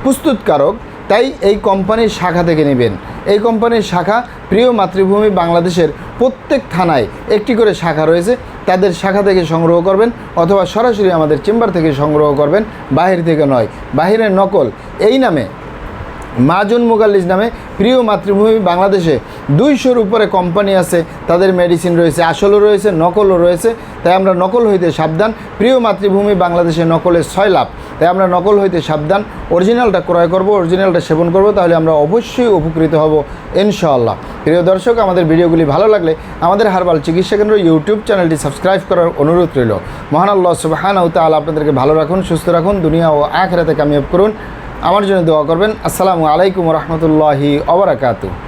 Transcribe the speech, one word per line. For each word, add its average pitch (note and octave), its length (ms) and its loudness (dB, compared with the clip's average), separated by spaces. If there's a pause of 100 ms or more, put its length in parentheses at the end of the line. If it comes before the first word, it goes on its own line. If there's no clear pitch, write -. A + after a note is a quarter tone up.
প্রস্তুতকারক, G#3 680 0 (360)
তাই A3+ 160 2 (240)
এই G#3 60 2 (120)
কোম্পানির G#3 520 0
শাখা F3 300 -2
থেকে D#3 200 2
নেবেন। B2 240 0 (380)
এই G#3 140 2
কোম্পানির A3+ 460 0
শাখা F3+ 260 0 (320)
প্রিয় A#3 200 4 (100)
মাতৃভূমি G3 500 2 (120)
বাংলাদেশের E3+ 480 0 (300)
প্রত্যেক C4 420 -2 (120)
থানায় E3 320 0 (300)
একটি G#3+ 240 -2
করে G#3+ 120 4 (100)
শাখা D#3 240 -2
রয়েছে, F3 280 0 (340)
তাদের F#3 240 2 (100)
শাখা G3 260 0
থেকে F#3+ 140 2 (100)
সংগ্রহ E3 260 2 (100)
করবেন G3+ 220 2 (340)
অথবা F#3+ 200 2 (100)
সরাসরি G#3+ 440 2
আমাদের D3+ 280 0
চেম্বার A3 300 0
থেকে D#3+ 140 2 (120)
সংগ্রহ D3+ 280 2 (100)
করবেন, D#3+ 240 2 (340)
বাহির F3+ 300 0
থেকে D#3+ 160 2 (100)
নয়। A2+ 140 2 (300)
বাহিরের G#3 420 0
নকল F#3+ 280 2 (400)
এই B3+ 180 4
নামে D3+ 200 0 (920)
মাজন G3+ 500 2
মুগাল্লিজ G#3 420 2
নামে। G3 160 0 (300)
প্রিয় A#3+ 240 2
মাতৃভূমি, G#3 560 2 (120)
বাংলাদেশে F3+ 460 2 (440)
দুইশোর B3+ 380 2
উপরে G#3+ 300 0
কোম্পানি G3 480 0
আছে, F3 240 0 (280)
তাদের F3+ 260 2
মেডিসিন F3 420 0
রয়েছে, E3 280 2
আসলও G3+ 360 2
রয়েছে, G#3 320 2
নকলও F3+ 460 2
রয়েছে, F3 320 2 (340)
তাই E3+ 160 2
আমরা F#3+ 120 2 (120)
নকল A#3 280 0
হইতে F3+ 200 2
সাবধান। D#3+ 380 -2 (280)
প্রিয় B3+ 220 4
মাতৃভূমি, G3+ 560 0
বাংলাদেশে E3+ 500 0
নকলে E3 380 2
ছয় G3 320 0
লাভ, B2 120 0 (300)
তাই D#3+ 100 2
আমরা F#3 200 2
নকল F3+ 320 2
হইতে F3+ 220 0
সাবধান। D#3 400 -2 (300)
অরিজিনালটা G3 560 2
ক্রয় E3+ 260 2
করব, F#3+ 140 0 (120)
অরিজিনালটা F3+ 420 0
সেবন E3 340 0
করব, G3 120 4 (100)
তাহলে F3 180 2
আমরা D#3+ 180 2 (120)
অবশ্যই A#3 520 0
উপকৃত D#3+ 380 -2
হব D#3 180 2 (500)
ইনশাআল্লাহ। C3+ 520 0 (280)
প্রিয় E3+ 200 2
দর্শক, F#3+ 320 2 (100)
আমাদের F3+ 200 2
ভিডিওগুলি E3 400 2
ভালো D#3 220 2
লাগলে F3+ 240 2 (300)
আমাদের G3+ 320 2
হারবাল F3+ 320 0
চিকিৎসা E3+ 320 -2
কেন্দ্র G#3+ 180 2 (120)
YouTube E3 400 0
চ্যানেলটি F3 300 0
সাবস্ক্রাইব F3+ 520 -2
করার E3+ 200 2 (120)
অনুরোধ E3+ 340 2
রইল। A#2 180 0 (380)
মহান F3 180 2
আল্লাহ F3+ 240 2 (100)
সুবহানাহু F3 420 0
ওয়া E3 100 -2
তাআলা D#3+ 220 2
আপনাদেরকে D3+ 340 -2
ভালো C3+ 220 2
রাখুন, D#3+ 260 0 (100)
সুস্থ D#3+ 200 -2
রাখুন, F3 260 0 (100)
দুনিয়া D#3+ 220 2 (100)
ও - 20 2 (220)
আখিরাতে E3+ 380 0
কামিয়াব D3 340 0
করুন। G3 180 2 (580)
আমার G3+ 180 0
জন্য F#3+ 220 0
দোয়া D3+ 140 2
করবেন। E3+ 280 0 (120)
আসসালামু F3 420 -2
আলাইকুম F3+ 400 0
ওয়া D#3+ 120 0
রাহমাতুল্লাহি D3+ 720 0 (180)
ওয়া D#3+ 120 2
বারাকাতুহু। A#2+ 680 -2